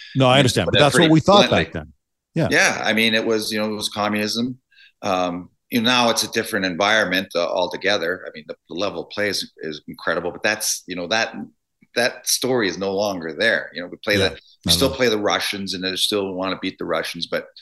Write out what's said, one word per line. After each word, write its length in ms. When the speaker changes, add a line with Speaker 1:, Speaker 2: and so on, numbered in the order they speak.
Speaker 1:
No, 120
I 20
Speaker 2:
I 60
mean, 40
Speaker 1:
understand, 280
but 80
Speaker 2:
that's 100
Speaker 1:
that's 100
what 40
Speaker 2:
pretty 140
Speaker 1:
we 80
thought 280
Speaker 2:
bluntly. 160
Speaker 1:
back 80
then. 200
Yeah. 160
Speaker 2:
Yeah, 340
I 80
mean, 220
it 120
was, 260
you 60
know, 100
it 60
was 140
communism. 680
Um, 480
you 100
know, 100
now 200
it's 120
a 80
different 360
environment, 680
uh, 120
altogether. 800
I 60
mean, 140
the, 80
the 80
level 260
of 80
play 180
is, 300
is 300
incredible, 420
but 120
that's, 440
you 80
know, 140
that, 260
that 320
story 400
is 100
no 160
longer 420
there. 380
You 80
know, 60
we 160
play 140
Speaker 1:
Yeah, 100
Speaker 2:
the, 60
we 40
Speaker 1:
I 20
Speaker 2:
still 180
Speaker 1:
know. 60
Speaker 2:
play 120
the 100
Russians, 560
and 80
they 140
still 380
wanna 280
beat 160
the 60
Russians, 420
but 200